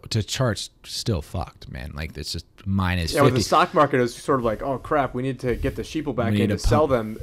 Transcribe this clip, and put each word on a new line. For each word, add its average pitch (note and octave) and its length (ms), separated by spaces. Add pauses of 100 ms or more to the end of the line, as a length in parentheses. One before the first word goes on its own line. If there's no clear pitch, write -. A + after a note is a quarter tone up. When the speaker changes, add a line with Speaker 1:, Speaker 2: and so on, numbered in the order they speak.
(100)
Speaker 1:
to A2+ 120
charts - 480 (140)
still - 380
fucked, - 460
man. C2+ 280
Like, D#2 200
it's D2 140
just E2 160 (200)
minus F2+ 440
fifty. - 60
Speaker 2:
Yeah, D3 60
well, C3+ 100
the B2 100
stock E3+ 320
market C#3+ 260
is B2 140
sort C#3+ 240
of A#2 60
like, G#2+ 180
"Oh, C3+ 160
crap, C#3 360
we B2 80
need C3 180
to B2 140
get A#2+ 220
the A2+ 60
sheeple C#3+ 340
back A2 160
Speaker 1:
We G#2 40
Speaker 2:
in G#2 60
Speaker 1:
need G#2 60
Speaker 2:
to G2+ 60
Speaker 1:
to F#2+ 40
Speaker 2:
sell D3+ 300
Speaker 1:
pump. A2 280
Speaker 2:
them." - 60